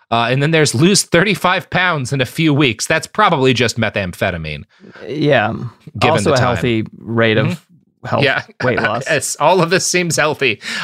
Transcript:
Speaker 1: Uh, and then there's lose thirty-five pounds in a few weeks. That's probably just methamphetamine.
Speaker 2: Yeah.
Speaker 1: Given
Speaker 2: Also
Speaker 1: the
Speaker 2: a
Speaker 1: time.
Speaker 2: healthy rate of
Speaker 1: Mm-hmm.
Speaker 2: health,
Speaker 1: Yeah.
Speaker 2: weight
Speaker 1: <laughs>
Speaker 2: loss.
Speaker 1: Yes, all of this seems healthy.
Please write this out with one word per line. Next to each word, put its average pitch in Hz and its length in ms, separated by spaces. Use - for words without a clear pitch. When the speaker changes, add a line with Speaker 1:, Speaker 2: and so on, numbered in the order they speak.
Speaker 1:
Uh, 117 220
and 135 100
then 156 120
there's 156 200
lose 170 300
thirty-five 180 680
pounds 170 440
in 139 80
a 123 40
few 156 300
weeks. 135 320
That's 160 220
probably 156 440
just 117 240
methamphetamine. 90 840
Speaker 2:
Yeah. 123 480
Speaker 1:
Given 147 140
Speaker 2:
Also 160 180
Speaker 1:
the 143 40
Speaker 2:
a - 20
Speaker 1:
time. 127 100
Speaker 2:
healthy 117 460
rate 113 440
of - 120
Speaker 1:
Mm-hmm. - 580
Speaker 2:
health, 120 160
Speaker 1:
Yeah. 135 220
Speaker 2:
weight 120 180
Speaker 1:
<laughs> - 20
Speaker 2:
loss. 117 240
Speaker 1:
Yes, - 340
all 175 200
of 165 100
this 185 140
seems 175 300
healthy. 139 480